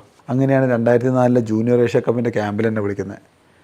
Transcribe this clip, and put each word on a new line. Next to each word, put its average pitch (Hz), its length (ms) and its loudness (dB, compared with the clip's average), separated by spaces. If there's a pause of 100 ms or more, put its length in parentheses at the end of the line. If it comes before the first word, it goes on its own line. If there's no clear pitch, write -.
(280)
അങ്ങനെയാണ് 135 420 2
രണ്ടായിരത്തി 120 400 2
നാലിലെ 127 300 2
ജൂനിയർ 113 400 0
ഏഷ്യ 120 200 0
കപ്പിൻ്റെ 117 300 -2
ക്യാമ്പിൽ 104 360 -2
എന്നെ 110 140 -4
വിളിക്കുന്നത്. 101 380 -6 (460)